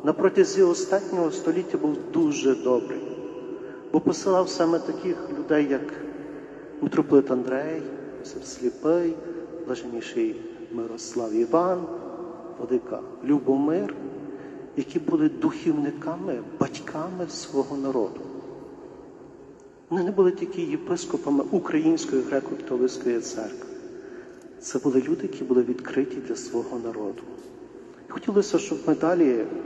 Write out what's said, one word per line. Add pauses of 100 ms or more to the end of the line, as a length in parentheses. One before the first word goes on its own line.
на
протязі
останнього
століття
був (160)
дуже
добрий. (880)
Бо
посилав
саме
таких (220)
людей,
як (880)
митрополит
Андрей, (380)
Йосип
Сліпий, (500)
блаженніший (300)
Мирослав
Іван, (720)
владика (240)
Любомир, (800)
які
були
духівниками, (200)
батьками
свого
народу. (1700)
Вони
не
були
тільки
єпископами
Української
греко-католицької
церкви. (880)
Це
були
люди,
які
були
відкриті (100)
для
свого
народу. (880)
І
хотілося,
щоб (100)
ми
далі (200)